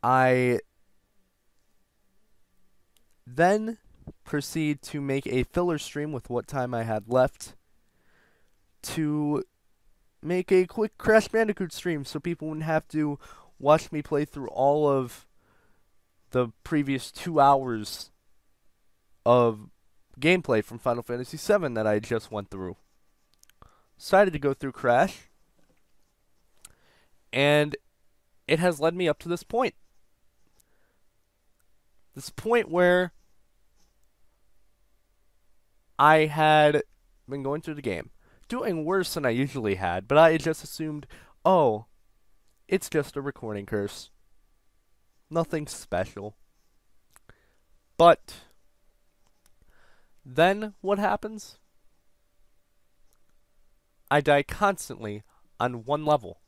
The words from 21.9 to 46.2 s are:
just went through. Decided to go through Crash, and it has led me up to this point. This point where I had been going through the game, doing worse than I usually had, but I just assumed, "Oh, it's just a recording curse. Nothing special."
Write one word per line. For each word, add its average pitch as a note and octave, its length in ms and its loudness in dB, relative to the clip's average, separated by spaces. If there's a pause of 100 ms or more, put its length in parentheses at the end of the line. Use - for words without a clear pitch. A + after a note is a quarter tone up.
just A2 320 -6
went G#2 200 -10
through. F#2+ 260 -12 (1200)
Decided G3 360 4
to D3 40 -6
go C#3 160 -2
through C3+ 180 -8
Crash, C3+ 500 0 (2000)
and D3 420 2 (720)
it D#3 140 0
has E3+ 180 0
led E3 160 0
me F3+ 140 -2
up D3+ 120 -2
to - 80 -12
this E3+ 140 -6
point. A#3 320 -4 (2500)
This - 160 -16
point A3+ 400 -2
where F3+ 420 4 (2750)
I D#3 280 6
had D3+ 560 4 (460)
been C#3 140 -10
going C#3+ 180 -4
through D#3+ 140 -10
the D3 80 -12
game, G2 280 -6 (380)
doing G3 380 -4
worse F#3 260 -2
than D3 140 -4
I A#2+ 40 2
usually A#2+ 440 -2
had, F#2 340 -6
but C#3 80 4
I D#3+ 220 8
just D#3+ 260 -4
assumed, D3+ 420 -10 (380)
"Oh, C#3 420 2 (840)
it's - 200 -4
just D3 280 -4
a C#3+ 40 -6
recording A2 460 -10
curse. - 440 -6 (1200)
Nothing D#3+ 360 -4
special." G2 720 -8 (1600)